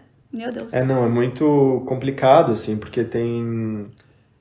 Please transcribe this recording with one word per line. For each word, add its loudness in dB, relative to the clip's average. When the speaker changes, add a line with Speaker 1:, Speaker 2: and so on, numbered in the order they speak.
Speaker 1:
Meu -8
Deus. -10
Speaker 2:
É, 2
não, 2
é 2
muito 2
complicado, 2
assim, -4
porque -4
tem, -4